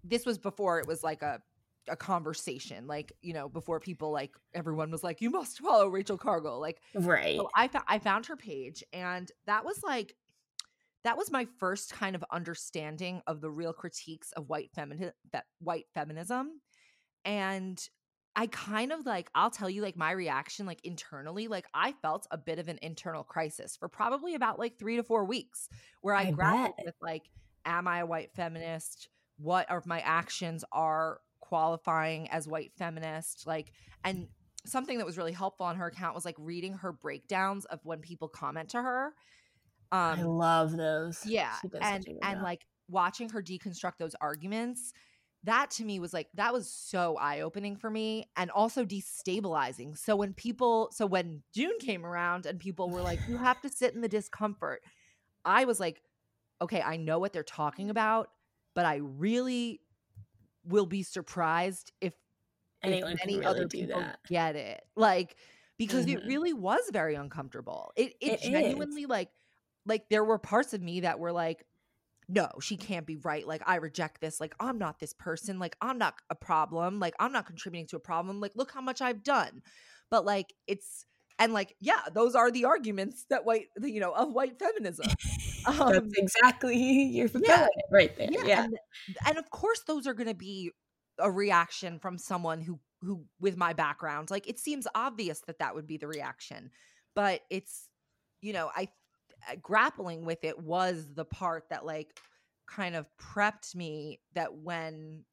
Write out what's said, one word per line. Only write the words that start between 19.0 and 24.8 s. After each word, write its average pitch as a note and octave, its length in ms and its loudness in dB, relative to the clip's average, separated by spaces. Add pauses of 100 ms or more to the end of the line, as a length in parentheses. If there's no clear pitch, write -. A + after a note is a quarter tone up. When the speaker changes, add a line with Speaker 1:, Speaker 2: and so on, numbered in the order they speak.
Speaker 1:
like, F#3 280 -4
I'll G3 160 4
tell G#3 200 -6
you, G3+ 120 -4
like, F#3+ 140 -6
my E3 160 0
reaction, E3+ 540 -4
like, E3+ 180 -10
internally, E3 640 -8
like, G3 260 -4
I F#3+ 180 2 (100)
felt D#3 300 -2
a D#3+ 60 -6
bit D#3+ 220 -6
of E3 80 -8
an E3+ 140 -8
internal D#3+ 420 -8
crisis - 520 -6
for E3+ 120 -10
probably C#4 480 -2
about, B3 240 0
like, A#3+ 180 -6
three A3+ 180 -2